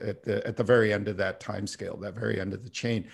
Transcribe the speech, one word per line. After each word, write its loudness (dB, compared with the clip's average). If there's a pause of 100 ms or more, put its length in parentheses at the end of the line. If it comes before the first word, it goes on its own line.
at -4
the, 0
at -4
the 2
very 8
end 2
of -2
that -2
time -6
scale, -8
that -8
very -2
end -4
of -8
the -14
chain, -2